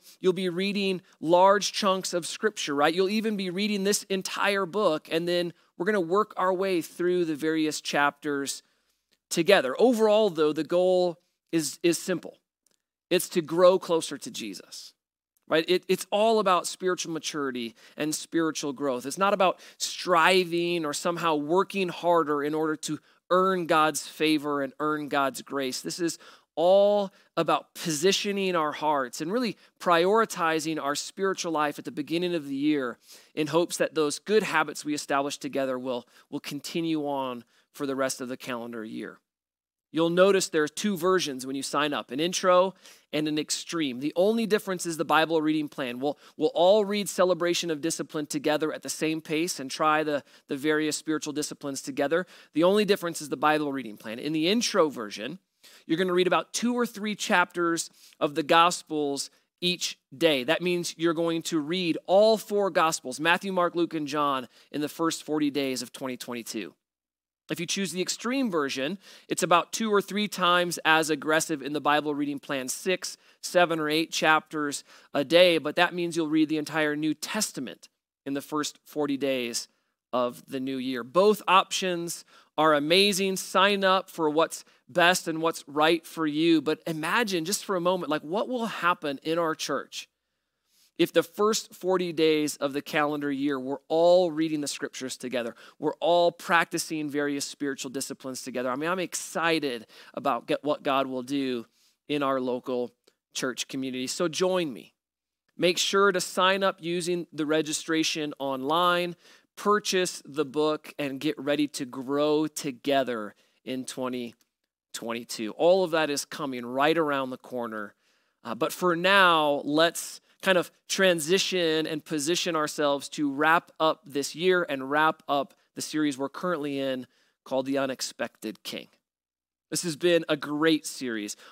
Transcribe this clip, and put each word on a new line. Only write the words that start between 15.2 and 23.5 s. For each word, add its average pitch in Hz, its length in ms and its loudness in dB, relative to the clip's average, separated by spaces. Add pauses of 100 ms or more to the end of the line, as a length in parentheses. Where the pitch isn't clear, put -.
right? 160 220 2
It, 180 180 2
it's 185 240 -2
all 214 300 4
about 185 260 2
spiritual 175 460 -4
maturity 131 640 -6 (200)
and 151 160 -2
spiritual 156 600 -2
growth. 127 340 -4
It's 139 100 -8
not 196 160 2
about 190 280 2 (180)
striving 175 1040 2
or 147 80 -4
somehow 165 440 0
working 180 520 0
harder 160 540 2
in 151 100 -2
order 156 220 -2
to 151 240 -6 (320)
earn 185 360 2